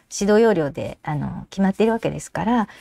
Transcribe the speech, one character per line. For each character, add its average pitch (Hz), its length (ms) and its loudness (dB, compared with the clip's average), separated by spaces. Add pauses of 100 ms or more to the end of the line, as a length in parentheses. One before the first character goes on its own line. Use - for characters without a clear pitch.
(100)
指 202 200 -2
導 214 120 6
要 226 120 4
領 151 160 -2
で、 - 320 -10
あ 156 120 -4
の、 135 360 -6
決 - 100 -6
ま 190 80 4
っ 196 60 0
て 208 100 2
い - 20 4
る 233 60 2
わ 226 60 -2
け 151 120 -2
で 147 80 -8
す - 140 -16
か 160 140 -4
ら、 226 220 2 (120)